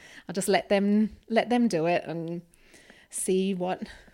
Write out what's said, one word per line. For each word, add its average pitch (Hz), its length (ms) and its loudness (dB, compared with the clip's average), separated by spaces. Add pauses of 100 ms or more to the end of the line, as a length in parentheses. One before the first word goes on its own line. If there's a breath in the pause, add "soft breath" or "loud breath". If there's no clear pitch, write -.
(280 loud breath)
"I'll 175 60 -10
just 196 140 -2
let 190 200 2
them, 202 480 2 (120)
let 220 200 2
them 240 200 2
do 165 180 0
it 175 180 2
and 165 380 -8 (680 soft breath)
see 190 440 0
what, 180 280 -4 (320 loud breath)